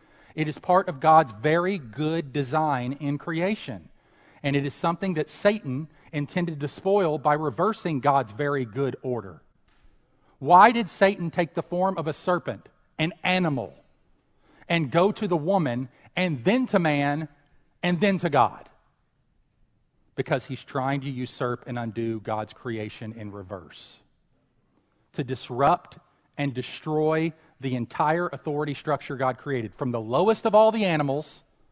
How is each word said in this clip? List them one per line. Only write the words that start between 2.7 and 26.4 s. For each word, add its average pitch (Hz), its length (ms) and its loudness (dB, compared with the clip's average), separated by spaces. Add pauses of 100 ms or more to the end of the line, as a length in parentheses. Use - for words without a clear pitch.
in 143 180 -2
creation. 165 680 -4 (560)
And 143 100 0
it 139 100 0
is 139 80 -6
something 175 420 -2
that 151 140 -2
Satan 160 600 -2 (240)
intended 156 480 -4
to 143 80 -4
spoil 185 500 0
by 147 160 2
reversing 156 640 -2
God's 135 320 2
very 143 340 -2
good 123 380 -4
order. 101 400 -8 (960)
Why 180 300 8
did 226 180 -2
Satan 190 440 0
take 175 220 -2
the 156 100 -4
form 180 340 -2
of 151 80 -6
a 156 60 -4
serpent, 151 560 -4 (280)
an 160 160 -2 (120)
animal, 156 500 0 (920)
and 165 200 0
go 175 220 4
to 208 160 -4
the 175 100 0
woman, 143 520 0 (260)
and 160 300 -2
then 240 240 2
to 208 100 2
man, 147 500 0 (540)
and 180 180 0
then 196 180 2
to 175 120 -2
God? 127 380 2 (1500)
Because 135 300 -2
he's 127 180 -12
trying 139 380 -2
to 139 100 -8
usurp 123 560 -6
and 127 100 -8
undo 113 440 -4
God's 107 320 -6
creation 110 640 -10
in 104 180 -12
reverse. 95 640 -16 (1160)
To 151 100 -4
disrupt 127 720 -2 (380)
and 143 180 -4